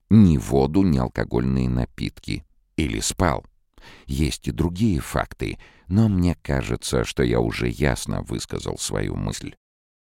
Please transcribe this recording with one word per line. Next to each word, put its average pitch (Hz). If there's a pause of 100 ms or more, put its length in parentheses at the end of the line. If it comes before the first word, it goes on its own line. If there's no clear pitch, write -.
(100)
ни 95
воду, 67
ни 78
алкогольные 64
напитки. - (320)
Или 55
спал. 73 (600)
Есть 69
и -
другие 87
факты, - (280)
но 110
мне 87
кажется, 60
что -
я 58
уже 58
ясно 57
высказал 50
свою 50
мысль». 50 (600)